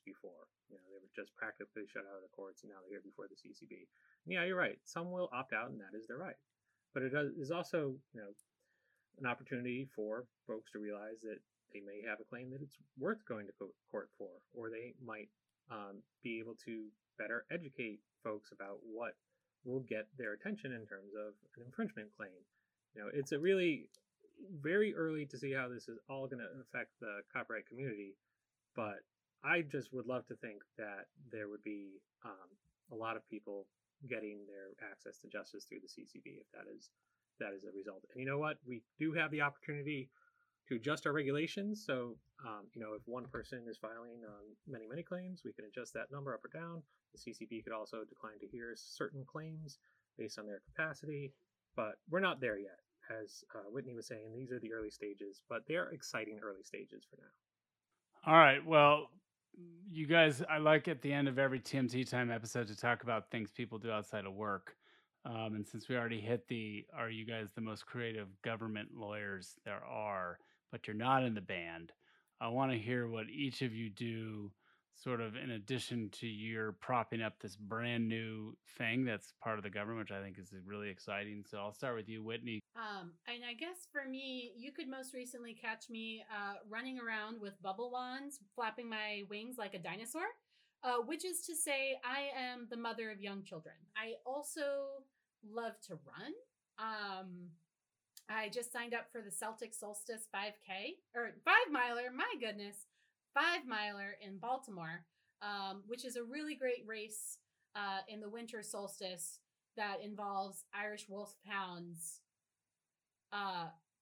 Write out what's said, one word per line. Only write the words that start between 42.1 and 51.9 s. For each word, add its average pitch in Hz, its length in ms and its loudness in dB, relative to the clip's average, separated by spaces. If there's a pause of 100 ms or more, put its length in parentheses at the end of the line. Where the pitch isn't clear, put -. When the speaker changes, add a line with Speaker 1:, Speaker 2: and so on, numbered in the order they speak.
Speaker 1:
um, 104 180 -6 (100)
you 117 60 -8
know, 107 140 -4
if 104 120 -6
one 123 220 -4
person 123 400 -8
is 110 80 -6
filing 117 480 -10
on 104 200 -14 (220)
many, 113 200 -8
many 143 160 -6
claims, 180 420 -8
we 107 80 -6
can 107 140 -10
adjust 113 280 -8
that - 160 -4
number 139 240 -4
up - 100 -6
or - 40 -12
down. 165 340 -8 (300)
The - 60 -20
C 117 140 -8
C 110 160 -10
B 113 140 -6
could 113 100 -6
also 110 360 -4
decline 107 320 -12
to 101 60 -8
hear 117 300 -6
certain - 480 -4
claims 156 540 -8 (380)
based 113 220 -6
on 107 80 -8
their 101 220 -6
capacity, 147 640 -4 (440)
but 107 180 0 (140)